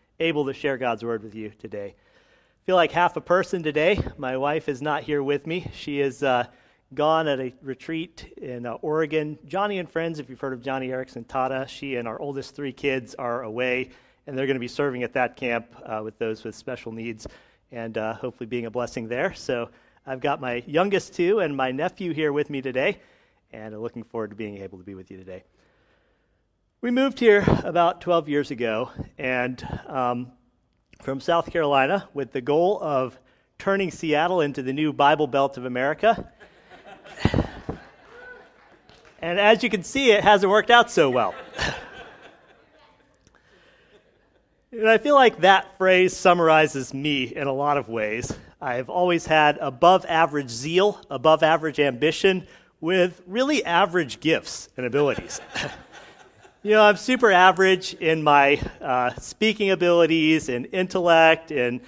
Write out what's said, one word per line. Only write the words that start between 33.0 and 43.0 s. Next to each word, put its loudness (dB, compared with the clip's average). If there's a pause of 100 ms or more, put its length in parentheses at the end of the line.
turning -2
Seattle 0
into -2
the -6
new -2
Bible 2
Belt 0
of -10
America. 0 (3000)
And -4
as 6
you 0
can -2
see, 2
it 4
hasn't 6
worked 4
out 6
so 4
well. 0 (3500)